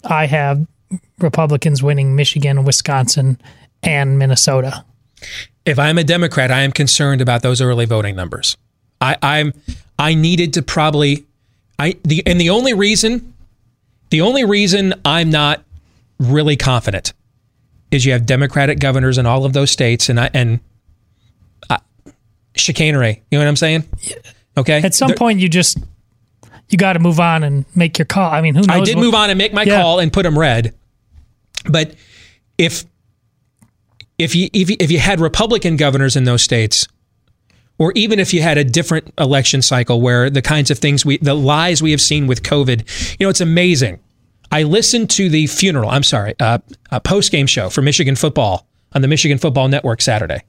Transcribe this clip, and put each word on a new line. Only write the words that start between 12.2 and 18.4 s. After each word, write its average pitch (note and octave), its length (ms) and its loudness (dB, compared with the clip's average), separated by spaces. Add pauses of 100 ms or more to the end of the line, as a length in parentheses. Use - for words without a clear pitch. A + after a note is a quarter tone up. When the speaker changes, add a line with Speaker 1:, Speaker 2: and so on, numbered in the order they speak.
Speaker 2:
and F3 120 2
the E3+ 100 2
only B3 240 2
reason, A3 600 0 (760)
the D#3 120 0
only B3+ 240 2
reason G3+ 480 0 (100)
I'm D#3+ 260 0
not D3+ 340 0 (560)
really D3 380 2
confident A2 560 -2 (760)
is C3 140 0
you C3+ 60 2
have A#2+ 140 0
Democratic C#3 540 0